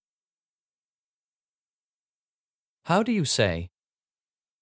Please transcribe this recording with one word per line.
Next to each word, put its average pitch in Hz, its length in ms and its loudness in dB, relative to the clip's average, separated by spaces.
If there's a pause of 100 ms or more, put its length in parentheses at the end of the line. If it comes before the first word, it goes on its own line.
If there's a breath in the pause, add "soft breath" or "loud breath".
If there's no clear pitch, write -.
(3000)
How 185 140 2
do 226 100 -4
you 190 120 0
say, 90 440 0 (920)